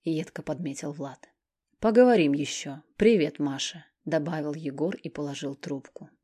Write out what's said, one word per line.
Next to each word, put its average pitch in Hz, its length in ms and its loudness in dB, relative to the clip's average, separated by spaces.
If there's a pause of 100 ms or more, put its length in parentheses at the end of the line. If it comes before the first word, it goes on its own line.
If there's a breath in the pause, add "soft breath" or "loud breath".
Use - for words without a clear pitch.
едко 160 380 -6
подметил 147 500 -8
Влад. 139 360 -12 (500)
«Поговорим 220 540 6
ещё. 143 500 -6 (140)
Привет, 202 420 4
Маша», 143 460 -6 (220)
добавил 156 480 -2
Егор 160 420 -4
и - 140 -12
положил 139 440 -8
трубку. - 540 -12 (160)